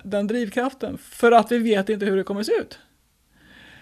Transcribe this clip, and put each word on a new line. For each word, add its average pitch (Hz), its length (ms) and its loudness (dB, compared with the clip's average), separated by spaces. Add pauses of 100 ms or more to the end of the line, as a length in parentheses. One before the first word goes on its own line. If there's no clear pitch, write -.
den 202 240 -4
drivkraften, 240 720 -6
för - 340 2
att 226 200 6
vi 240 60 2
vet 214 300 0
inte 202 180 -2
hur 190 100 0
det 185 80 -2
kommer 202 180 -6
se 320 100 -2
ut. - 260 -4 (1040)